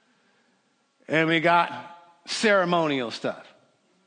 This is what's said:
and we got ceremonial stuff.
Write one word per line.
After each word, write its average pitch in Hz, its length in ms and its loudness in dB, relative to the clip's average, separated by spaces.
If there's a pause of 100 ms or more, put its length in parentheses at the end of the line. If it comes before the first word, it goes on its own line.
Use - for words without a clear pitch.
(1080)
and 160 200 2
we 165 120 2
got 170 300 2 (560)
ceremonial 170 840 0
stuff. - 360 -8 (600)